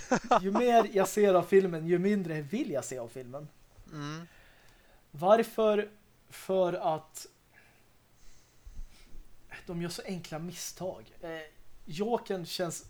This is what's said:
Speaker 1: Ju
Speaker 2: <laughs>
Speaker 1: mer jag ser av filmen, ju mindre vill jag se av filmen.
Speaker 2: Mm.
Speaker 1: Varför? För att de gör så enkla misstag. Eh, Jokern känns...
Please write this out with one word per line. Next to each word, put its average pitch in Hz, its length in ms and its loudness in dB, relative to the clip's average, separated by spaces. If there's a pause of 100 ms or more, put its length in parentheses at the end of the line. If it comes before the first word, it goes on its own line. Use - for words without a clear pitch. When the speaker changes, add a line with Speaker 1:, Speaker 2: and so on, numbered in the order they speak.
(420)
Speaker 1:
Ju 190 80 -2
Speaker 2:
<laughs> 214 80 0
Speaker 1:
mer 233 340 6
jag 190 160 4
ser 202 260 4
av 170 80 6
filmen, 175 440 4
ju 175 120 4
mindre 180 420 0
vill 196 300 -4
jag 131 140 -2
se 127 140 -8
av 117 100 -8
filmen. 135 400 -14 (440)
Speaker 2:
Mm. 156 360 -10 (800)
Speaker 1:
Varför? 214 800 4 (420)
För - 420 0 (240)
att - 300 -14 (2500)
de 170 160 -6
gör 175 80 -6
så - 140 -12
enkla 170 340 -10
misstag. 180 840 -10
Eh, 170 100 -10 (540)
Jokern 202 640 -4
känns... - 440 -6